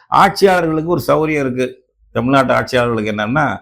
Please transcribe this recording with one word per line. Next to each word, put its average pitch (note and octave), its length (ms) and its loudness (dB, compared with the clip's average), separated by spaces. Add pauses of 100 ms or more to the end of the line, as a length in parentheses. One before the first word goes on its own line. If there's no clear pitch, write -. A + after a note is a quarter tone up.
(160)
ஆட்சியாளர்களுக்கு F3 800 2
ஒரு C3 120 -2
சௌகரியம் D3+ 360 0
இருக்கு. B2+ 220 -2 (500)
தமிழ்நாட்டு B2+ 380 2
ஆட்சியாளர்களுக்கு A#2 600 0
என்னன்னா, A#2 320 -2 (160)